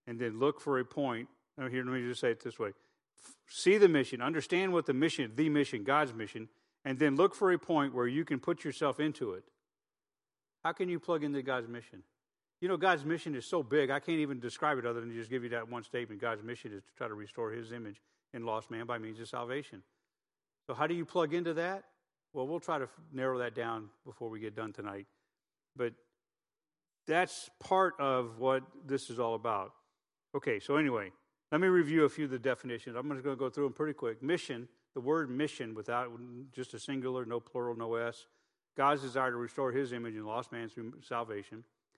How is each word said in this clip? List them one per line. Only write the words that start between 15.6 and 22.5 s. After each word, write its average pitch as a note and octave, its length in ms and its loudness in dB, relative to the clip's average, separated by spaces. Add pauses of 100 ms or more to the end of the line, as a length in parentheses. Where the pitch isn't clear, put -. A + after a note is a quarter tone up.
one A#2+ 140 -8
statement. A2+ 380 -8
God's A2+ 220 -2
mission A2+ 300 -10
is G2 120 -12
to - 100 -20
try B2 140 -6
to G#2+ 60 -6
restore G#2+ 380 -6
his A2+ 200 -10
image A2 300 -12 (300)
in A#2 120 -10
lost A2 260 -4
man A#2 160 -6
by A#2+ 120 -2
means A2 220 -10
of A2 80 -12
salvation. B2 540 -6 (840)
So C3 80 -6
how C#3+ 120 2
do E3+ 80 0
you E3+ 100 -2
plug E3 300 0
into E3+ 200 0
that? F3+ 300 -4 (480)
Well, C3 140 -2
we'll D#3+ 140 -4